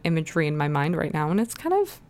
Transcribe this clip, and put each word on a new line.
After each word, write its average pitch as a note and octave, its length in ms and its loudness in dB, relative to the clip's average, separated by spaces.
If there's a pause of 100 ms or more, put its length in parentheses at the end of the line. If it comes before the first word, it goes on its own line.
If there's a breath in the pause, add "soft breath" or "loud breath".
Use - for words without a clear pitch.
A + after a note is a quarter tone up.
imagery D#3+ 440 0
in D3+ 80 0
my D3 120 0
mind D3+ 280 2
right - 180 -2
now, D3+ 180 0
and G3 80 2
it's A#3 160 -2
kind E4+ 180 -2
of G4+ 260 0 (100)